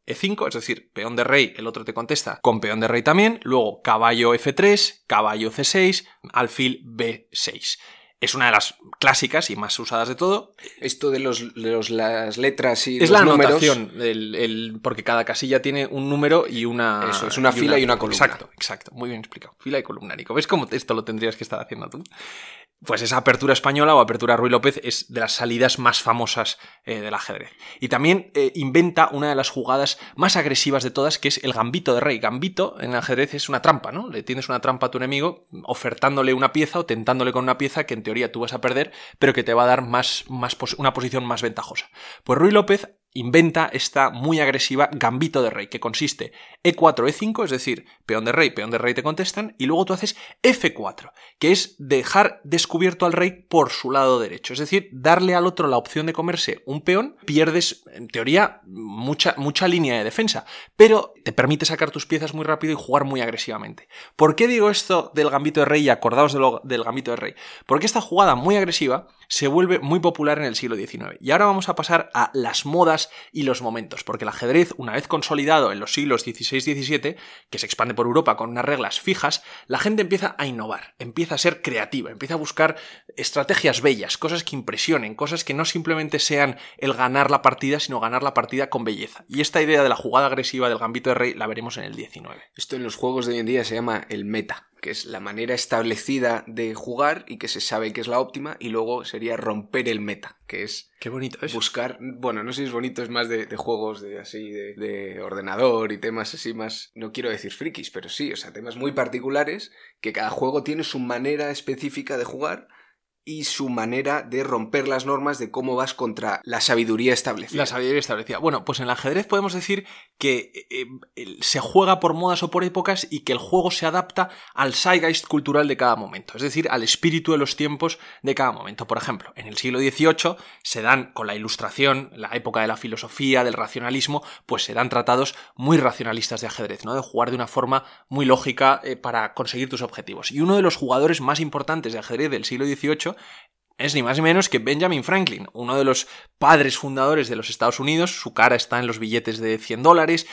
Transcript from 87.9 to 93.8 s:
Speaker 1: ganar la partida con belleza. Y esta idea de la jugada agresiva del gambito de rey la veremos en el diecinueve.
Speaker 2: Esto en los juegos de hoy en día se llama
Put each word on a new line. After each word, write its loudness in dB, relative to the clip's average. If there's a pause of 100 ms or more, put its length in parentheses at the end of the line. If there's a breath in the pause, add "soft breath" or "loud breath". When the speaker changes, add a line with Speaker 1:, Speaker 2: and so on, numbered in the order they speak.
Speaker 1:
ganar -2
la -2
partida 0
con -4
belleza. -8
Y -6
esta 0
idea 4
de 6
la 2
jugada 2
agresiva -2
del 0
gambito -4
de 4
rey 0
la -8
veremos -10
en -12
el -14
diecinueve. -16 (140)
Speaker 2:
Esto -8
en -8
los -10
juegos -2
de -2
hoy -2
en -4
día 0
se -6
llama -4